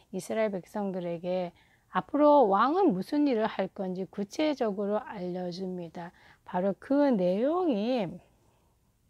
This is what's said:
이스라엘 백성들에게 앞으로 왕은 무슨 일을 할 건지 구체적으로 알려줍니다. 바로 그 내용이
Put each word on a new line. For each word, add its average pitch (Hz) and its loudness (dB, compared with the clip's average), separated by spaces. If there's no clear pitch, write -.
이스라엘 220 -2
백성들에게 180 -6
앞으로 285 4
왕은 262 4
무슨 294 0
일을 220 2
할 196 -4
건지 185 -6
구체적으로 208 -2
알려줍니다. 180 -8
바로 185 0
그 - -4
내용이 240 2